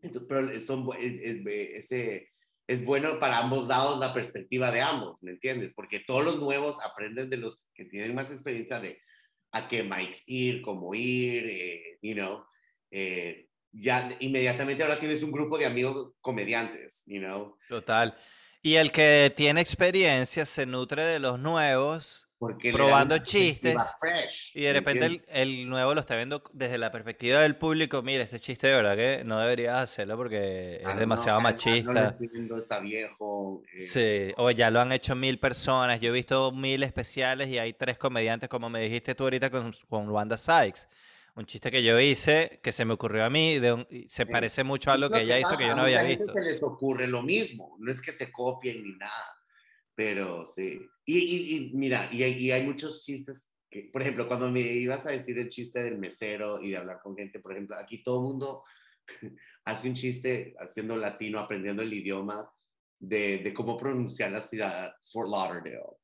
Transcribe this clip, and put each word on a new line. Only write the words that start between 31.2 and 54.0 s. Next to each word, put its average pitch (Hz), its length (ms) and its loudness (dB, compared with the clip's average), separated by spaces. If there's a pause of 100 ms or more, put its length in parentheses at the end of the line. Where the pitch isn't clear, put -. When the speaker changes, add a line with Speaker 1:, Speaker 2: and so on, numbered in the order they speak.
Speaker 1:
ah, 110 40 4
no, 117 80 6
Speaker 2:
machista". 117 420 2
Speaker 1:
no 120 100 4
lo 107 60 4 (160)
entiendo, 117 340 -8
está 110 220 -4
viejo, 101 840 -8 (100)
eh. 92 160 -14
Speaker 2:
Sí, 101 480 0
o 123 160 4
ya 113 180 6
lo 117 100 6
han 127 120 2
hecho 131 240 0
mil 131 240 0
personas. 127 600 2
Yo 117 100 2
he - 20 0
visto 131 400 2
mil 135 320 -2
especiales 131 640 -2
y 127 100 -2
hay 113 160 -2
tres 127 240 -4
comediantes, 117 500 -2
como 117 220 -6
me 113 100 -4
dijiste 117 360 -2
tú 135 80 -2
ahorita 131 260 2
con, 117 220 -4 (160)
con 104 200 -4
Wanda 104 300 0
Sykes. 156 500 2 (460)
Un 110 120 -12
chiste 117 240 -8
que 127 120 4
yo 113 160 8
hice, 147 640 4
que 120 100 -2
se 120 120 0
me 113 80 2
ocurrió 110 320 0
a 120 60 2
mí, 156 280 4
de 120 140 6
un, 120 160 -2
y - 220 -16
se 120 160 -2
Speaker 1:
Sí. 117 40 -10
Speaker 2:
parece 117 340 0
mucho 139 260 0
a 135 40 8
Speaker 1:
Es 135 80 4
Speaker 2:
algo 143 40 2
Speaker 1:
lo 139 80 0
Speaker 2:
que 226 60 4
Speaker 1:
que 113 40 2
Speaker 2:
ella 120 140 4
hizo 131 180 2
que 131 80 0
Speaker 1:
pasa, 117 40 2
Speaker 2:
yo 117 80 2
no 127 40 2
Speaker 1:
a 131 40 4
Speaker 2:
había 127 160 6
Speaker 1:
mucha 123 80 2
gente 135 160 0
Speaker 2:
visto. 196 140 -2
Speaker 1:
se 180 60 -2
les 156 180 -2
ocurre 131 440 -2
lo 123 160 -2
mismo, 143 580 -4
no 117 100 -6
es 127 120 -6
que - 100 -10
se - 180 -10
copien 123 520 -6
ni 98 140 -12
nada, 104 300 -10 (680)
pero 95 500 -4
sí. - 340 -8 (280)
Y, 165 120 4
y, 170 380 0
y 131 180 -6
mira, 127 380 0
y, 120 100 -2
y 127 300 0
hay 131 140 0
muchos 143 360 -8
chistes 135 460 -12 (220)
que, 104 200 -16
por 131 120 -4